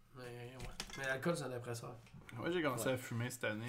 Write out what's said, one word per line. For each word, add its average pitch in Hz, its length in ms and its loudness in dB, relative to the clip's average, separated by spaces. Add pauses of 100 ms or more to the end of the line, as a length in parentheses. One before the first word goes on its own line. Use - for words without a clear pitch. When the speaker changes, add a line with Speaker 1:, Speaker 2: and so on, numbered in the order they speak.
(160)
Speaker 1:
Mais, 127 80 -10
ouais. 120 500 -6 (240)
Mais 139 80 -2
l'alcool, 135 320 4
c'est 147 60 -2
un 127 60 -2
dépresseur. 120 460 -4 (420)
Speaker 2:
Moi, 160 140 2
j'ai 180 100 4
commencé 123 260 4
Speaker 3:
Ouais. 131 60 6
Speaker 2:
à 127 40 4
fumer 117 320 0
cette - 160 -4
année, 107 240 2